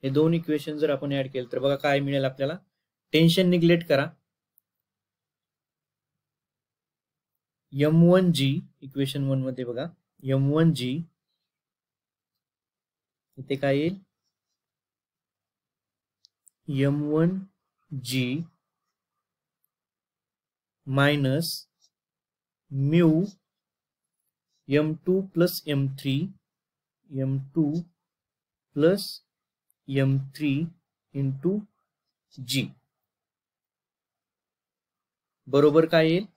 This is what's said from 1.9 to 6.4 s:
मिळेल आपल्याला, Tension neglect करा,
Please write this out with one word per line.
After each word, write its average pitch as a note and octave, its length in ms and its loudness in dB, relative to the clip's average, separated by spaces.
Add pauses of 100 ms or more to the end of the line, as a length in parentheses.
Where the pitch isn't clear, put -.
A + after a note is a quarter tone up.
मिळेल C#3 260 -2
आपल्याला, C3+ 300 -4 (580)
Tension E3+ 360 4
neglect E3+ 380 4
करा, C#3+ 200 2 (3750)